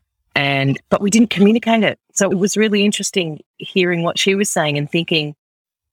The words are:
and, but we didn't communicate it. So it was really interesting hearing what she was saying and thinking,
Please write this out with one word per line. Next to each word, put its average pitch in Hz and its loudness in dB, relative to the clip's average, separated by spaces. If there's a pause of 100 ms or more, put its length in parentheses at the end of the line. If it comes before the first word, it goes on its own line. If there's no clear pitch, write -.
(340)
and, 139 0 (100)
but 196 0
we 202 0
didn't 226 4
communicate 226 2
it. 160 -2 (140)
So 196 0
it 208 0
was 196 -2
really 208 2
interesting 190 -2 (180)
hearing 175 0
what - -2
she 196 2
was 202 -2
saying 151 -2
and 147 -4
thinking, 160 -4 (580)